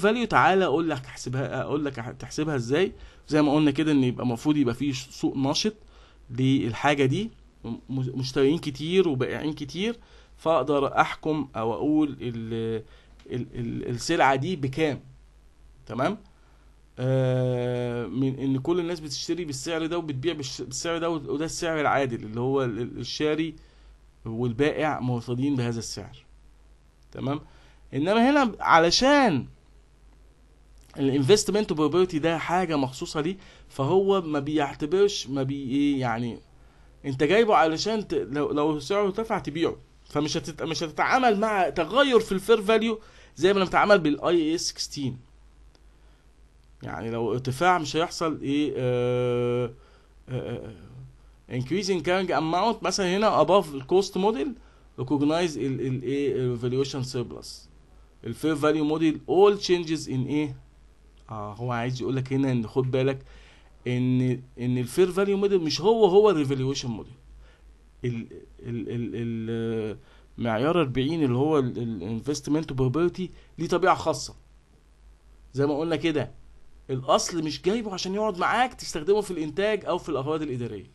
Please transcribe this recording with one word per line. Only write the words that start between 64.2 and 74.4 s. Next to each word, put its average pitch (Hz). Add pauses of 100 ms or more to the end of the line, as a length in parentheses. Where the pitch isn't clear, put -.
ان 123
ال 123
fair 180
value 196
model 196
مش 143
هو 220
هو 202
ال 151
revaluation 135
model. 101 (840)
ال-، 117 (340)
ال-، 117
ال-، 117
ال-، 113 (420)
معيار 120
أربعين 139
اللي 123
هو 151
ال-، 117
ال-، 113
investment 147 (140)
property 165 (360)
ليه 165
طبيعة 180
خاصة. 135 (1160)